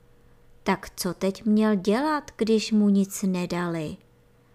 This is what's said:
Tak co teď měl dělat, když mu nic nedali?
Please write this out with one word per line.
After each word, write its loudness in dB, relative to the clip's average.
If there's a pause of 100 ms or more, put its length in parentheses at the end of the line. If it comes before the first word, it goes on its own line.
(640)
Tak -2
co -6
teď -4
měl 4
dělat, 0
když 0
mu 4
nic 0
nedali? -4 (580)